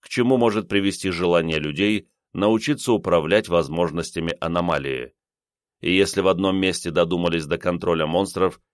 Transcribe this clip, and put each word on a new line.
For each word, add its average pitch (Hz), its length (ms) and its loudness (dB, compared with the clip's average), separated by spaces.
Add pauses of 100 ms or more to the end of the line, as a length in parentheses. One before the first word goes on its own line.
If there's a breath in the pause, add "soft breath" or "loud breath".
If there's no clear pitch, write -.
к - 80 -20
чему 127 280 2
может 107 320 2
привести 98 420 0
желание 85 480 2
людей 90 500 -2 (280)
научиться 113 560 0
управлять 87 560 2
возможностями 82 920 -2
аномалии. 73 720 -4 (640)
И 90 140 0
если 95 260 2
в 92 80 2
одном 95 300 2
месте 92 320 -2
додумались 85 560 0
до 82 100 -2
контроля 85 500 -2
монстров 92 540 -2 (140)